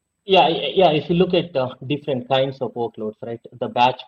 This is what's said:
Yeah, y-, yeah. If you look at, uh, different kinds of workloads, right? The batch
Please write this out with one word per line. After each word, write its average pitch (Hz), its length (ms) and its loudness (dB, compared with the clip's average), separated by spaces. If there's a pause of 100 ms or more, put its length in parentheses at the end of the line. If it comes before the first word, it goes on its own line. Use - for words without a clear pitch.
(280)
Yeah, 180 200 6
y-, - 260 -4
yeah. 180 160 6
If 151 180 0
you 180 60 0
look 180 200 2
at, 165 200 -2
uh, 127 180 -2 (140)
different 135 420 -4
kinds 135 320 0
of 113 140 -6
workloads, 110 480 -6
right? 117 180 -10 (200)
The 120 80 -4
batch 123 400 2